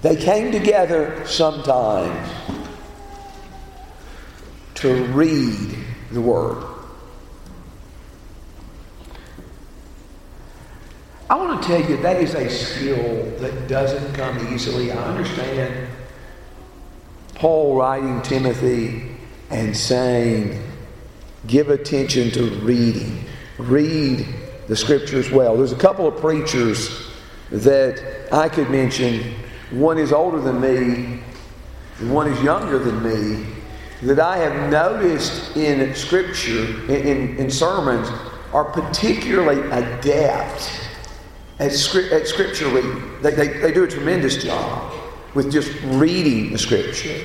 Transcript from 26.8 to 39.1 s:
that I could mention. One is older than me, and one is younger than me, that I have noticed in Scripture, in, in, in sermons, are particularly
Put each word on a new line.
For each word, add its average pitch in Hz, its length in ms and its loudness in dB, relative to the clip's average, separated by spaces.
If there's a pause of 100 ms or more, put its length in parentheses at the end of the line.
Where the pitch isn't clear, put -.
that 131 500 4 (320)
I 156 160 4
could 147 220 0
mention. 120 640 2 (380)
One 160 260 4
is 143 140 4
older 160 260 4
than 131 220 0
me, 123 600 2 (800)
and 120 160 0
one 151 140 4
is 123 120 0
younger 156 380 2
than 113 240 0
me, 107 420 0 (580)
that 139 180 4
I 180 180 4
have 143 320 0
noticed 170 840 2
in 139 400 2
Scripture, 123 680 0 (240)
in, 139 80 4
in, 135 400 0
in 131 140 0
sermons, 151 580 2 (440)
are 147 120 4
particularly 170 960 2 (120)